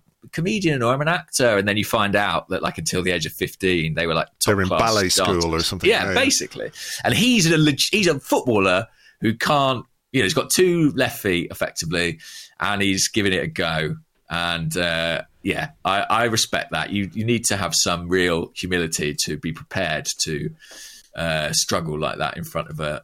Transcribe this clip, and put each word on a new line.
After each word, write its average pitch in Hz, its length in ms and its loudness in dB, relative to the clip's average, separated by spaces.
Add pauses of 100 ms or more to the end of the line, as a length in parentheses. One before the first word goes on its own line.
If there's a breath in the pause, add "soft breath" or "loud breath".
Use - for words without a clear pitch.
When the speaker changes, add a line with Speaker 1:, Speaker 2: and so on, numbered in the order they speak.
(340)
Speaker 1:
comedian 165 500 0
or 120 100 4
I'm 135 80 0
an 151 60 0
actor." 139 500 2
And 98 100 2
then 104 100 2
you 101 80 0
find 101 320 2
out 95 320 0
that, 92 120 -4
like, - 160 -4
until 85 260 -2
the 90 80 0
age 82 140 0
of - 60 -6
fifteen, 85 640 0
they 82 120 -2
were, 82 60 0
like, 80 140 0 (120)
top - 140 -2
Speaker 2:
They're 98 80 2
in 92 60 2
Speaker 1:
class 87 140 2
Speaker 2:
ballet 110 280 2
school 92 160 2 (140)
Speaker 1:
dancers. 85 140 0
Speaker 2:
or 80 80 2
something. 95 280 0
Speaker 1:
Yeah, 107 140 2
Speaker 2:
Yeah, 98 60 -2
yeah. 92 60 0
Speaker 1:
basically. - 560 -2 (340 loud breath)
And 120 80 2
he's 214 360 4
a 165 80 4
leg-, 151 220 4 (120)
he's 202 160 2
a 156 120 2
footballer 98 680 2 (340 soft breath)
who 110 140 2
can't, 135 500 2 (260)
you 131 80 2
know, 101 60 4
he's 165 80 2
got - 160 -2
two 175 460 4
left 123 260 -2
feet 87 280 0
effectively, 85 720 -2 (400 loud breath)
and 101 220 0
he's 95 260 2
giving 101 240 2
it 85 100 0
a 80 60 -2
go. 80 480 -2 (340)
And, 85 460 -2
uh, 82 460 0 (220)
yeah, - 260 -4 (160)
I, 98 160 0
I 113 240 2
respect - 480 -2
that. 78 160 -4
You, 98 240 -2
you 107 100 -4
need 117 220 0
to 104 100 0
have 98 180 -2
some 87 360 0
real 90 440 2
humility 85 680 -2
to 78 140 -4
be 80 160 -6
prepared 78 540 -4 (160)
to, 80 260 -4 (680 loud breath)
uh, 80 360 -2
struggle 80 460 -2
like 67 220 -4
that - 180 -4
in 85 60 -8
front - 260 -8
of 80 100 -10
a, 76 240 -6